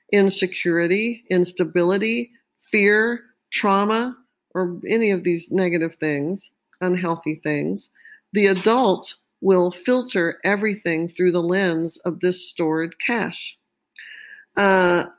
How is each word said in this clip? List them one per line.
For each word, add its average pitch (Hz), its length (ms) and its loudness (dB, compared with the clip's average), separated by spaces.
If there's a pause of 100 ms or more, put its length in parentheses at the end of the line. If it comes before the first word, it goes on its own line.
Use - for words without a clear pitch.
(120)
insecurity, 190 1160 0
instability, 185 1000 0 (260)
fear, 214 680 0 (260)
trauma, 220 640 0 (380)
or 180 240 -4 (100)
any 226 220 2
of 180 140 -2
these 170 260 -2
negative 170 460 0
things, 156 540 -4 (300)
unhealthy 175 540 -2
things, 151 560 -4 (420)
the 202 140 4
adult 196 680 2 (260)
will 185 300 4
filter 233 760 -2
everything 190 640 -2
through 180 240 2
the 175 100 2
lens 170 560 0
of 175 220 -6
this 180 280 -2
stored 160 500 -2
cache. - 600 -6 (1000)
Uh, 185 500 4 (120)